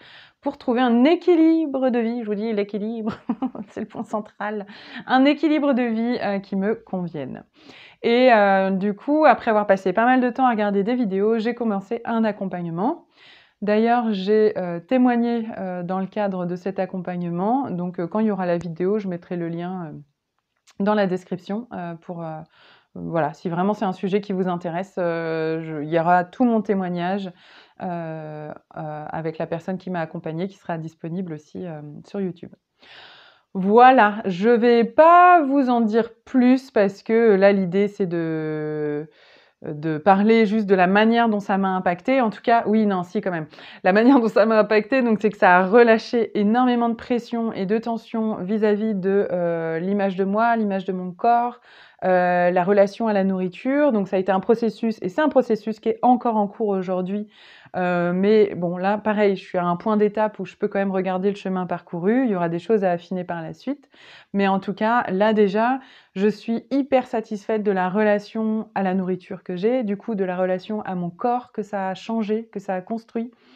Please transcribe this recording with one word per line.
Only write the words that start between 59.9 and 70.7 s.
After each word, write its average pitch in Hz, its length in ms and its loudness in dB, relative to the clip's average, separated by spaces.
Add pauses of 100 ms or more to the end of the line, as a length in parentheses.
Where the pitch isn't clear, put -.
d'étape 214 400 0
où 190 80 -8
je - 100 -16
peux - 100 -4
quand 196 120 -4
même 196 140 -2
regarder 185 360 -2
le 196 80 -2
chemin 185 300 -4
parcouru. 185 580 -2
Il 233 60 0
y 202 40 0
aura 175 140 0
des 170 100 -4
choses 196 260 0
à 185 60 2
affiner 175 320 -4
par 170 200 -8
la 160 100 -12
suite. - 380 -10 (420)
Mais 196 160 2
en 190 120 0
tout 196 120 -6
cas, 214 380 0
là, 208 240 2
déjà, 214 460 2 (340)
je 196 140 0
suis 226 420 -4
hyper 262 360 0
satisfaite 220 560 -4
de 202 100 0
la 185 180 0
relation 214 840 -2
à 196 80 -2
la 185 120 0
nourriture 185 480 -6
que 180 140 -8
j'ai, 233 260 0
du 202 160 -4
coup, 226 160 -8
de 190 100 -2
la 180 120 -4
relation 185 460 -4